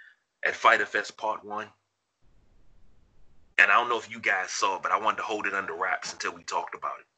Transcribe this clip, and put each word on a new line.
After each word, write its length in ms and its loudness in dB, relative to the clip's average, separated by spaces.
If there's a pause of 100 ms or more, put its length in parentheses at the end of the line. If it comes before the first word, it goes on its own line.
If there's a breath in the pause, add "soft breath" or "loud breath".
(440 soft breath)
at 120 0
Fighter 300 6
Fest 320 -4
Part 280 -6
One. 220 -8 (1900)
And 140 10
I 40 8
don't 120 4
know 100 0
if 140 -8
you 80 -12
guys 320 -2
saw 240 -2
it, 80 -8
but 80 0
I 80 2
wanted 180 0
to 60 -6
hold 240 -4
it 60 -4
under 200 -4
wraps 380 -4
until 220 -6
we 100 -18
talked 320 -6
about 240 -8
it. 60 -20 (120)